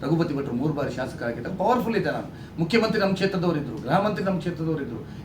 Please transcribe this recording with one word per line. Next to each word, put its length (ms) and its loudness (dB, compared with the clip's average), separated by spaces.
ರಘುಪತಿ 340 2
ಭಟ್ರು 160 -2
ಮೂರು 200 0
ಬಾರಿ 220 -2
ಶಾಸಕರಾಗಿದ್ದಾಗ 580 -4
ಪವರ್‌ಫುಲ್ 440 2
ಇದ್ದೆ 140 2
ನಾನು. 480 -8
ಮುಖ್ಯಮಂತ್ರಿ 420 4
ನಮ್ಮ 120 4
ಕ್ಷೇತ್ರದವರಿದ್ರು, 640 0
ಗೃಹ 240 2
ಮಂತ್ರಿ 240 0
ನಮ್ಮ 140 2
ಕ್ಷೇತ್ರದವರಿದ್ರು, 680 -4